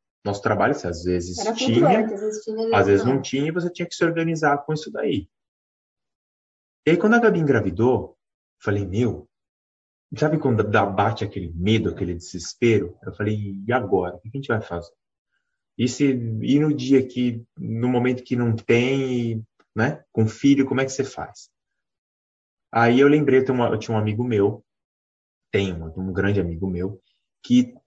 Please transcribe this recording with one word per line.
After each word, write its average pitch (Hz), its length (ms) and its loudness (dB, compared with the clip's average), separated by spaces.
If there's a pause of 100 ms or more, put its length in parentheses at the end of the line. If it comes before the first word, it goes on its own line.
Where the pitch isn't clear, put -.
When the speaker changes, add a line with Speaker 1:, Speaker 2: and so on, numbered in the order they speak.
(260)
Speaker 1:
nosso 101 160 -4
trabalho, 110 340 2
se - 120 -10
às 82 160 -6
vezes 90 360 -2
Speaker 2:
Era 226 160 -2
Speaker 1:
tinha, 127 240 2
Speaker 2:
flutuante, 220 340 4
às 196 80 -8
vezes 214 220 -6
tinha, 220 140 -8
às 226 80 -4
Speaker 1:
às 226 60 -2
Speaker 2:
vezes 101 160 2
Speaker 1:
vezes 101 180 4
não 131 100 2
Speaker 2:
não. 135 60 -2
Speaker 1:
tinha, 139 260 -4
e 160 40 -4
você 175 180 -4
tinha 175 180 -8
que - 80 -14
se - 80 0
organizar 165 640 0
com 156 80 -4
isso - 180 -8
daí. 143 380 -4 (1600)
E 151 60 4
aí, 170 60 4
quando 214 180 4
a 233 40 6
Gabi 208 200 4
engravidou, 113 760 0 (440)
falei, 101 240 -2
meu, 101 420 -4 (880)
sabe 151 220 0
quando 117 260 0
dá, 101 220 2
bate 101 380 -2
aquele 90 320 -8
medo, 95 340 0
aquele 87 240 -6
desespero? 92 880 -2
Eu 92 120 -12
falei, 101 520 -4
e 120 60 0
agora? 95 420 0
O - 40 -20
que - 80 -20
a 123 100 -10
gente 135 100 -10
vai 110 140 -2
fazer? - 320 -10 (840)
E 120 100 0
se, 143 180 0 (380)
e 143 160 2
no 151 120 2
dia 131 340 2
que, 123 380 -4 (140)
no 117 320 -4
momento 127 340 0
que 131 120 -4
não 117 200 0
tem, 120 880 0 (320)
né, 131 280 -2 (100)
com 110 140 2
filho, 139 400 2
como 127 140 0
é 135 40 0
que 135 60 -8
você - 120 -4
faz? - 460 -12 (1200)
Aí 120 280 4
eu 139 80 8
lembrei, 139 320 6
eu 127 60 2
tenho 131 120 0
uma, 120 120 2
eu - 100 -2
tinha 113 160 -4
um 107 40 2
amigo 107 240 -2
meu, 110 400 0 (880)
tem 98 220 -2
um, 80 120 -10 (120)
um 95 160 -6
grande 98 260 0
amigo 85 300 -4
meu, 92 300 -6 (440)
que 123 320 2 (120)